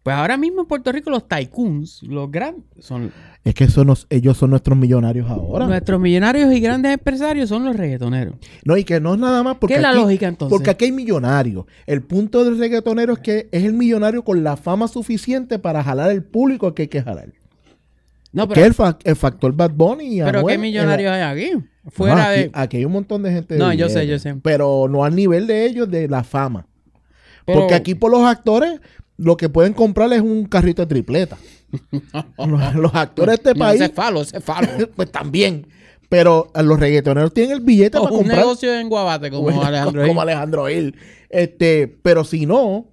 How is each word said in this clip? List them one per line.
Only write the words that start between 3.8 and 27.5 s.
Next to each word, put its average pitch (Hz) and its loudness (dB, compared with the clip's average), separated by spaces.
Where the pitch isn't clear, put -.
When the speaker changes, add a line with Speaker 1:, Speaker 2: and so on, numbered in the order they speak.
Speaker 2:
los, 131 2
ellos 127 2
son 139 2
nuestros 135 2
millonarios 120 0
ahora. 117 -4
Speaker 1:
Nuestros 185 0
millonarios 214 2
y 240 2
grandes 254 0
empresarios 277 -4
son 233 -4
los 247 -2
reggaetoneros. 127 -4
Speaker 2:
No, 160 2
y 196 -2
que 170 0
no 170 0
es 214 -2
nada 247 0
más 254 -4
porque 226 0
Speaker 1:
¿Qué 285 2
es 285 2
la 277 4
Speaker 2:
aquí, 247 4
Speaker 1:
lógica, 196 2
entonces? 156 -2
Speaker 2:
porque 185 2
aquí 233 0
hay 254 0
millonarios. 135 -2
El 143 -4
punto 214 0
del 240 0
reggaetonero 233 -2
es 226 -4
que 214 -4
es 180 0
el 214 0
millonario 233 0
con 180 0
la 147 -2
fama 196 -2
suficiente 240 -6
para 156 -4
jalar 139 0
el 196 -2
público 226 -2
que 156 -6
hay 147 -4
que 139 -6
jalar. 104 -12
Speaker 1:
No, 208 -2
Speaker 2:
Es 196 -2
Speaker 1:
pero 160 4
Speaker 2:
que 202 8
el 233 4
fa-, 180 0
el 156 2
factor 131 -2
Bad 165 0
Bunny 220 0
y 170 -2
Speaker 1:
¿pero 175 0
Speaker 2:
Anuel 143 0
Speaker 1:
qué - 0
Speaker 2:
en 208 -2
la 220 -4
Speaker 1:
millonarios 196 0
hay 185 -2
aquí? 165 -4
Speaker 2:
No, 151 -18
Speaker 1:
Fuera 196 2
Speaker 2:
aquí, 196 2
Speaker 1:
de 151 -4
Speaker 2:
aquí 135 -6
hay 123 -2
un 170 -4
montón 202 -4
de 180 -2
gente 170 -4
Speaker 1:
No, 180 2
Speaker 2:
de 160 0
Speaker 1:
yo 170 0
sé, 170 0
Speaker 2:
dinero, 147 -2
Speaker 1:
yo - -6
sé. 143 -8
Speaker 2:
pero 139 2
no 139 0
al 151 0
nivel 185 2
de 220 0
ellos 240 -2
de 160 -4
la 131 -2
fama. 131 -6
Speaker 1:
Pero 180 4